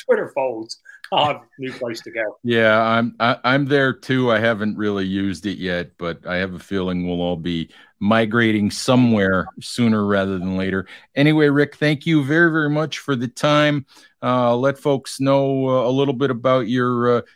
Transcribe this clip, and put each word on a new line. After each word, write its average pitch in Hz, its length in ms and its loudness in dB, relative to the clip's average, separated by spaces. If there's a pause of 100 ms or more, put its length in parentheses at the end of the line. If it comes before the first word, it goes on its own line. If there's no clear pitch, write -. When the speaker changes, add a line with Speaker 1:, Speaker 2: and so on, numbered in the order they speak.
Speaker 1:
Twitter 214 240 0
folds, 113 500 -6 (320)
I'll 147 160 2
have 143 100 -2
a - 80 -20 (160)
new 131 100 -8
place 117 300 -10
to - 100 -18
go. 110 320 -6
Speaker 2:
Yeah, 113 380 4
I'm, 113 380 0
I, 120 260 2
I'm 135 200 2
there 135 280 2
too. 127 380 -2
I 107 80 2
haven't 107 380 0
really 101 280 -2
used 98 400 -4
it 98 120 -6
yet, 87 400 -6
but 82 280 -8
I 90 120 -4
have 92 160 -4
a 85 60 -12
feeling 90 480 -4
we'll 87 140 -2
all 87 160 -2
be 82 320 -6 (300)
migrating 107 720 2
somewhere 107 760 2 (140)
sooner 110 440 0
rather 98 320 0
than 92 200 -4
later. 95 280 -2 (300)
Anyway, 151 320 4
Rick, 143 280 0
thank 151 300 -2
you 156 200 2
very, 160 260 4
very 156 180 0
much 151 300 -2
for 139 160 -4
the 120 140 -4
time. 147 560 2 (360)
Uh, 123 340 2
let 135 220 0
folks - 440 -4
know, 135 480 2
uh, 127 180 2
a 127 40 0
little 139 220 0
bit 131 180 0
about 127 360 0
your, 123 500 2
uh, 110 40 -2 (140)